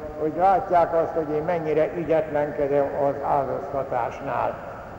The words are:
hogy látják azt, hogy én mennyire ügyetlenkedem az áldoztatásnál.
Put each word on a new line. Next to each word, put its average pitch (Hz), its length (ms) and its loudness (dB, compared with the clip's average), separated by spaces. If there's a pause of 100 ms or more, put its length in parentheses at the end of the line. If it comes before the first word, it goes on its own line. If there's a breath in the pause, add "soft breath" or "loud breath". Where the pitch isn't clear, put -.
(200)
hogy 151 180 0
látják 175 560 4
azt, 160 200 2
hogy 151 220 -2
én 151 80 0
mennyire 156 540 2
ügyetlenkedem 147 880 2 (220)
az 139 60 2 (140)
áldoztatásnál. 127 1300 -2 (440)